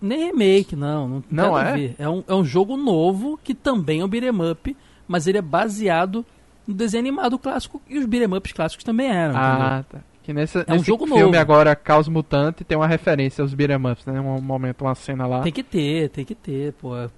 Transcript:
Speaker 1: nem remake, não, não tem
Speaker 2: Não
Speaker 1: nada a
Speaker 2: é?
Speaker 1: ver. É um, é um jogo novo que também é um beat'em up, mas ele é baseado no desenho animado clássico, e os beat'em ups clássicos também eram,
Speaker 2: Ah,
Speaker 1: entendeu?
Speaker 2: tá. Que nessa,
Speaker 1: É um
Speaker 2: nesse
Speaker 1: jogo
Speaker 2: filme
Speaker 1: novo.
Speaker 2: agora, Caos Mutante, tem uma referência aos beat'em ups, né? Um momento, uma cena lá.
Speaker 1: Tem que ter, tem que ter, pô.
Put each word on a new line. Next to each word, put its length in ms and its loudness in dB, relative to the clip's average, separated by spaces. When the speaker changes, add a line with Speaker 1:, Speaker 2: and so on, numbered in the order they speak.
Speaker 1:
nem 260 -2
remake, 480 2
não, 320 -4
não 140 -6
tem 160 -8
Speaker 2:
Não 160 2
Speaker 1:
nada 160 2
a 20 -2
Speaker 2:
é? 40 -2
Speaker 1:
ver. 240 -4
É 100 -6
um, 180 -4
é 80 -2
um 100 2
jogo 320 0
novo 640 0
que 100 -6
também 480 -2
é 40 -2
um 40 -2
beat'em 420 -2
up, 260 -8
mas 200 -2
ele 100 2
é 40 -2
baseado 840 -2
no 60 -4
desenho 280 -2
animado 380 -2
clássico, 480 -8
e 100 -8
os 80 -2
beat'em 320 0
ups 140 -8
clássicos 320 -6
também 260 -2
eram, 280 0
Speaker 2:
Ah, 420 2
Speaker 1:
entendeu? 100 -10
Speaker 2:
tá. 100 -20
Que 100 -8
nessa, 340 -2
Speaker 1:
É 40 -2
um 60 4
Speaker 2:
nesse 100 0
Speaker 1:
jogo 180 2
Speaker 2:
filme 160 6
Speaker 1:
novo. 160 8
Speaker 2:
agora, 380 8
Caos 320 2
Mutante, 560 0
tem 120 -2
uma 120 2
referência 560 0
aos 100 -2
beat'em 320 0
ups, 220 -4
né? 120 -4
Um 220 -4
momento, 400 -4
uma 140 -2
cena 320 -6
lá. 160 -2
Speaker 1:
Tem 80 -2
que 100 -6
ter, 480 -2
tem 160 -10
que 80 -12
ter, 400 -8
pô. 200 -12